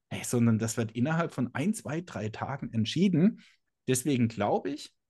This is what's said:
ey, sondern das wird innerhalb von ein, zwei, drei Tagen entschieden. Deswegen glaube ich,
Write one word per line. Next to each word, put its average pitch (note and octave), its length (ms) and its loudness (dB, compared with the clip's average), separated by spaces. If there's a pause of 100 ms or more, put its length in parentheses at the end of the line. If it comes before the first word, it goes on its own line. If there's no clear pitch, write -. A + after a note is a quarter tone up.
(100)
ey, G2+ 120 -8
sondern A#2 360 4
das A2 180 -2
wird A2 160 -2
innerhalb D#3 400 0
von - 220 -4
ein, F3 180 0
zwei, E3+ 300 -6
drei G#2+ 260 -6
Tagen - 460 -8
entschieden. E3+ 680 2 (480)
Deswegen B2+ 400 2
glaube A2+ 400 0
ich, - 240 -10 (180)